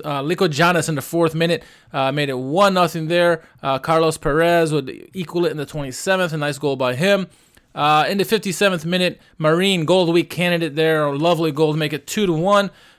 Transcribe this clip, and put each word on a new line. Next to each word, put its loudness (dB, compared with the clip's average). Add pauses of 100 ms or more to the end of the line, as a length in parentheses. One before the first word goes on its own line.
Uh, -4
Lico 0
Giannis 2
in -2
the -4
fourth 0
minute, -2 (280)
uh, -2
made -2
it -4
one 2
nothing 0
there. 2 (220)
Uh, -2
Carlos 0
Perez 2
would -6
equal -4
it 0
in -6
the -8
twenty-seventh. -4
A -4
nice -4
goal -2
by -2
him. 0 (480)
Uh, 2
in -2
the 0
fifty-seventh 0
minute, -2 (180)
Marin, 2
goal 4
of 2
the 2
week 2
candidate -2
there. 2
A -2
lovely 2
goal 2
to -2
make -2
it -10
two -2
to 2
one. 2 (280)